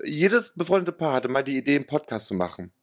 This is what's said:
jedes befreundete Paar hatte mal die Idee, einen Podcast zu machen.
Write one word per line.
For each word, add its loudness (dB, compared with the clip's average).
jedes 2
befreundete 0
Paar -2
hatte 2
mal 0
die -4
Idee, 2
einen 0
Podcast -4
zu -6
machen. -4